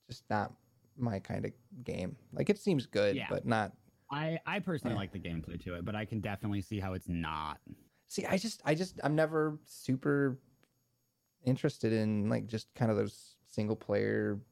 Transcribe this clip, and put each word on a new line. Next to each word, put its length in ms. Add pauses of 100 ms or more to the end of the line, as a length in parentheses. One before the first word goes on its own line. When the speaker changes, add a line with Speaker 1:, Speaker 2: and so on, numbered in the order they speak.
Speaker 1:
just 200
not 240 (440)
my 220
kind 260
of 60 (320)
game. 320 (160)
Like, 180
it 100
seems 260
good, 300
Speaker 2:
Yeah. 140
Speaker 1:
but 160
not 280 (380)
Speaker 2:
I, 340
I 140
personally 340
Speaker 1:
Yeah. 60
Speaker 2:
like 120
the 80
gameplay 440
to 120
it, 100
but 100
I 100
can 160
definitely 400
see 180
how 140
it's 140
not. 520 (500)
Speaker 1:
See, 180
I 100
just, 260
I 120
just, 280
I'm 120
never 500
super 720 (1080)
interested 460
in, 380
like, 160
just 300
kind 160
of 60
those 400 (100)
single 280
player 640 (120)